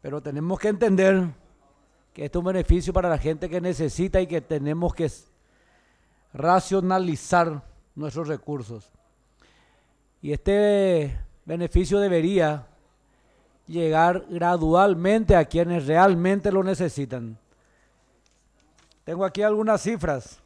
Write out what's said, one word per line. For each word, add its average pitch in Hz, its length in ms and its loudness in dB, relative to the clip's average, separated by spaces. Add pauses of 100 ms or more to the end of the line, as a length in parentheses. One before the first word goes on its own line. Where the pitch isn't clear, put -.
Pero 147 200 -10
tenemos 151 380 -4
que 214 100 -2
entender 190 580 4 (840)
que - 120 -10
este 143 100 -10
es 175 40 0
un 175 60 -4
beneficio 180 460 2
para 180 180 0
la 156 100 0
gente 156 280 -4
que 170 140 -4
necesita 170 580 -2
y 185 60 2
que 160 160 -4
tenemos 156 540 -4
que 170 100 -2
s-, - 220 -10 (1040)
racionalizar 175 1300 0 (320)
nuestros 151 340 -8
recursos. 127 640 -10 (1300)
Y 147 120 -10
este 196 840 0 (300)
beneficio 175 540 0
debería 170 680 0 (1000)
llegar 165 600 2
gradualmente 180 1040 2
a 165 80 6
quienes 170 420 -2
realmente 185 680 2
lo 190 120 2
necesitan. 135 760 -4 (1700)
Tengo 175 220 -4
aquí 196 180 -4
algunas 214 380 0
cifras. 160 640 -6